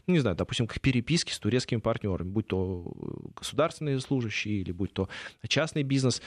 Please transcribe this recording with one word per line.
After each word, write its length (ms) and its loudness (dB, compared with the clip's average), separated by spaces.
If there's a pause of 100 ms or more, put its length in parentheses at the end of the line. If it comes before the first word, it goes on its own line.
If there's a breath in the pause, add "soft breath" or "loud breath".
ну, 80 4
не 60 6
знаю, 160 2
допустим, 300 0
к 140 -8
переписке 520 2
с 60 -6
турецкими 400 2
партнёрами, 500 0
будь 200 0
то, 360 -2
э, 520 -10
государственные 640 0
служащие 560 -2
или 160 -2
будь 200 -2
то 160 0 (380 loud breath)
частный 380 0
бизнес. 420 2